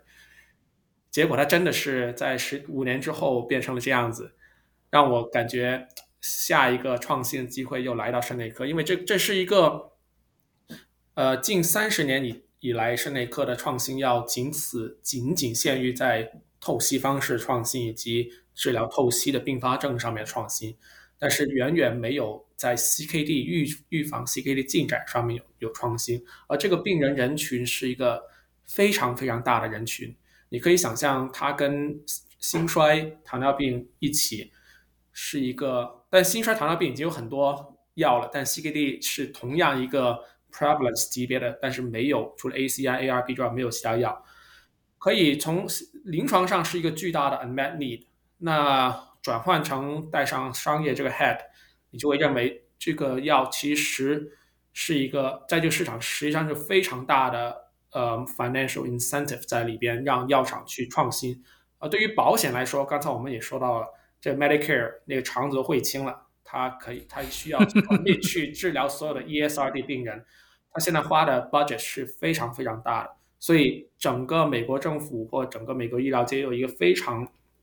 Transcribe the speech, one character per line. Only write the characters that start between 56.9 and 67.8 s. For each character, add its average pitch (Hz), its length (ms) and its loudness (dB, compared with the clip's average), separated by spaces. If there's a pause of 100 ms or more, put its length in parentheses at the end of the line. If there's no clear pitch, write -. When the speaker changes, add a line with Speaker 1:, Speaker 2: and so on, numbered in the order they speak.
Speaker 1:
大 131 240 4
的， 120 400 -6 (240)
呃， 120 240 0 (200)
financial 131 480 -2
incentive 123 640 -4
在 117 160 0
里 113 140 -4
边， 120 260 -2
让 127 240 0
药 135 160 6
厂 - 220 -6
去 - 240 -6
创 131 200 0
新。 123 320 -6 (380)
呃， 156 80 -8
对 208 140 0
于 214 80 2
保 156 260 4
险 160 160 2
来 123 140 -2
说， 139 180 0
刚 143 160 -2
才 151 100 -4
我 123 80 -2
们 131 140 -6
也 113 80 -6
说 - 180 -8
到 123 220 0
了， - 80 -6 (320)
这 147 140 -2
Medicare 147 720 2
那 139 100 -6
个 127 60 0
长 135 280 -2
泽 131 140 0
惠 139 160 0
清 139 240 -2
了， - 240 -8 (160)
他 127 280 -4
可 - 200 -14
以， - 160 -12
他 139 160 -10
需 - 280 -10
要 208 120 6
全 202 400 4